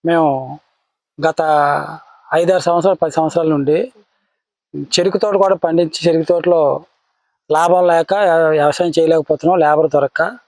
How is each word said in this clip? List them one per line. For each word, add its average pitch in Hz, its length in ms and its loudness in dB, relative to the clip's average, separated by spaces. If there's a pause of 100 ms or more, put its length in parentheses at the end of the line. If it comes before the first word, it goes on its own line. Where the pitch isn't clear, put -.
మేము 139 540 -2 (680)
గత 160 120 -4 (920)
ఐదారు 170 260 0
సంవత్సరాలు, 175 380 0
పది 156 140 -4
సంవత్సరాల 160 360 -2
నుండి 156 440 -2 (840)
చెరుకు 175 400 -2
తోట 208 180 -2
కూడా 190 200 2
పండించి, 165 540 -2
చెరుకు 160 140 0
తోటలో 160 600 0 (680)
లాభం 175 360 2
లేక 165 260 0 (360)
వ్యవసాయం 156 500 0
చేయలేకపోతున్నాం, 160 600 0
లేబర్ 151 300 2
దొరక్క. 151 480 -2 (100)